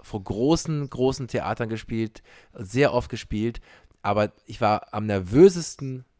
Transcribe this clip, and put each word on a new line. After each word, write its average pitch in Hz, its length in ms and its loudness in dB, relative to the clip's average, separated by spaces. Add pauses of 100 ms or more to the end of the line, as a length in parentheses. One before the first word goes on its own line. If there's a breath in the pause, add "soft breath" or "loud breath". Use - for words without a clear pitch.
vor 101 220 -10
großen, 143 640 0
großen 131 380 -2
Theatern 113 400 -4
gespielt, 113 560 -6 (300 soft breath)
sehr 120 400 0
oft 120 160 0
gespielt, 113 500 -4 (420 soft breath)
aber 104 300 0 (140)
ich - 160 -12
war 107 320 0
am 107 120 -4
nervösesten 131 1000 4 (140)